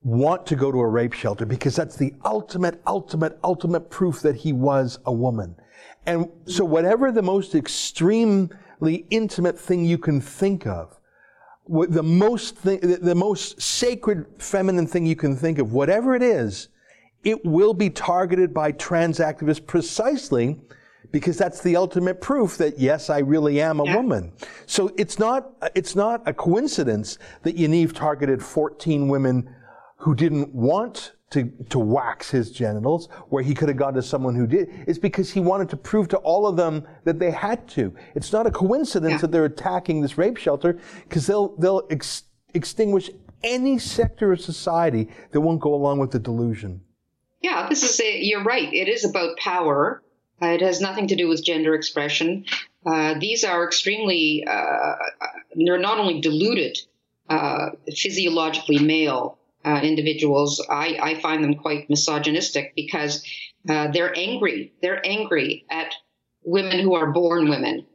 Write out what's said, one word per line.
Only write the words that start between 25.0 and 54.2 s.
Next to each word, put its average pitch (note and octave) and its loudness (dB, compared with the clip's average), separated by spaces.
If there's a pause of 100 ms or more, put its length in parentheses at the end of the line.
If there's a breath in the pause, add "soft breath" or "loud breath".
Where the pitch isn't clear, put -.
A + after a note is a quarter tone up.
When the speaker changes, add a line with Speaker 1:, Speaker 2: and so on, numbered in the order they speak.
Speaker 1:
not, B3+ 0 (220)
it's - -2
not A3+ 0
a - -2
coincidence E3+ 0 (240 loud breath)
that E3 -2
Yaniv E3 4
targeted C#3 0
fourteen D3+ 0
women C3 0 (420 loud breath)
who D#3 2
didn't D3 0
want D#3 -2 (180)
to, B2+ 0 (160)
to C3+ 0
wax A#2 0
his A#2+ 0
genitals, B2 -2 (200 loud breath)
where C3+ 0
he C#3 0
could D3 0
have C#3 0
gone C#3 0
to C3 0
someone C3 -2
who A#2+ 2
did. E3 2 (180 loud breath)
It's E3 -2
because F#3+ -2
he G3 -2
wanted F#3 0
to D#3 -8
prove G#3 0
to G3 0
all F#3 2
of F#3 0
them D#3 0 (180 loud breath)
that E3 2
they F3+ 2
had G#3 -4
to. G#2 -2 (200 loud breath)
It's - -6
not A3 2
a G#3+ 2
coincidence F#3+ 0
Speaker 2:
Yeah. D#3 -2
Speaker 1:
that D#3+ 0
they're E3 4
attacking E3+ -2
this C#3+ -2
rape G3 0
shelter, E3+ 0 (320 loud breath)
'cause D3+ 0
they'll, G3+ 2
they'll F#3 2
ex-, - -8 (300)
extinguish G3 0 (320)
any B3+ 0
sector - 0
of E3+ 0
society E3 0 (240 loud breath)
that D3 2
won't D#3+ 2
go D3 2
along C#3+ 0
with C3+ 0
the B2+ 0
delusion. A2 -4 (640)
Speaker 2:
Yeah, F#4 -4
this C#4+ 0
is B3 0
a, G#3 0
you're G3+ 0
right. A3+ 0
It F#3 0
is A3 -2
about E3+ -2
power. E3+ 0 (400)
Uh, F3 0
it E3+ 2
has F3+ 2
nothing G3 -2
to F#3+ 2
do E3+ 2
with D#3+ 0
gender D#3 2
expression. D#3 -2 (400 loud breath)
Uh, D#3 0
these G#3+ 0
are F3 0
extremely, E3+ 0